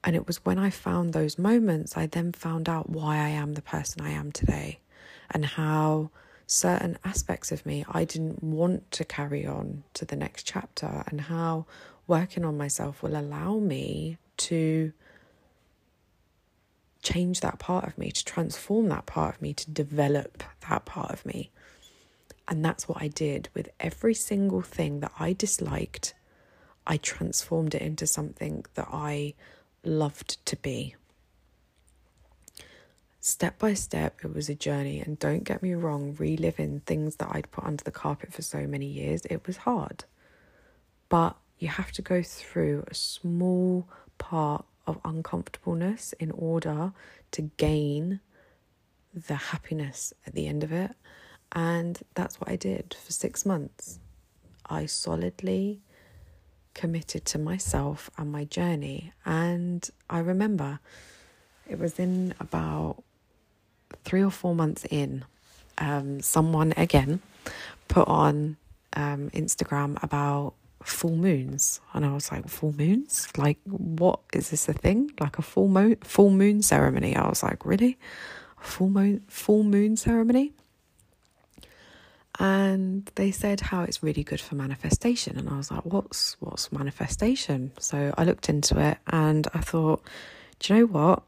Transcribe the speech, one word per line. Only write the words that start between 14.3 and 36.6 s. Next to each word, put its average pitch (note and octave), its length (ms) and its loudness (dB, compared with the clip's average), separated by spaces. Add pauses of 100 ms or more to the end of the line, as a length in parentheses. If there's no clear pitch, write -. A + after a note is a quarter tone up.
to D#3+ 540 0 (2000)
change F3+ 380 0
that - 180 -2
part - 280 -2
of - 120 -10
me, - 140 -6
to - 140 -4
transform G3+ 640 0
that - 160 -2
part - 300 -2
of - 60 -12
me, D3 120 -4
to - 180 -8
develop D3 720 0 (240)
that - 160 -2
part - 280 -8
of - 140 -10
me. - 260 -8 (1000)
And D#3+ 160 0
that's - 200 -2
what - 160 -6
I D3+ 60 -4
did D3 460 -4
with - 160 -8 (100)
every A3 340 0
single G3 480 0
thing D3 380 -4
that - 180 -8
I D#3+ 140 -2
disliked. - 840 -2 (720)
I D#3+ 120 0
transformed - 760 -2
it - 60 -2
into D#3 240 -4
something - 680 -4
that - 180 -6
I D3 440 -6 (500)
loved D#3 640 -4
to - 100 -6
be. C3+ 380 -8 (2250)
Step - 360 -2
by G#3+ 160 2
step, D#3 500 -4
it D#3 80 -6
was D3 160 -6
a D3 60 -4
journey. C#3+ 440 -4
And D3+ 180 -6
don't D3+ 260 0
get - 180 -6
me F3+ 140 -2
wrong, D3 420 -4
reliving D#3 640 -2